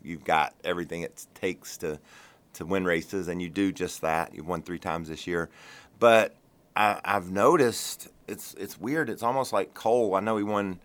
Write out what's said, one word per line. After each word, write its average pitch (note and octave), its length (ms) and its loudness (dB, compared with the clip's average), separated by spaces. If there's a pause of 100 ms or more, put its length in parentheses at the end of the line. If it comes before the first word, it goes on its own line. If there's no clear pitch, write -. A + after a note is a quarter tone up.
you've D#2 220 -12
got D#2 280 2 (120)
everything F2 380 -4
it - 220 -12 (100)
takes - 420 -6
to, D2+ 220 -6 (540)
to F2 120 -10
win F#2 180 0
races, F2 460 -2
and F2 120 -4
you F2 60 -6
do F#2+ 240 0
just F2 300 -6
that. D#2+ 320 0
You've D2+ 140 -14
won E2+ 160 -4
three F2 160 -8
times E2+ 280 -4
this D#2 200 -10
year. E2+ 220 -2 (500)
But A2+ 360 6 (400)
I, G#2 300 4
I've F#2+ 260 0
noticed A#2+ 800 4 (180)
it's, - 280 -12
it's - 220 -12
weird. C3+ 320 -2
It's G#2+ 140 -8
almost B2 300 0
like G2+ 220 0
Cole. A2+ 400 2
I F#2+ 40 4
know A2 160 0
he G#2 80 0
won, G2+ 420 -2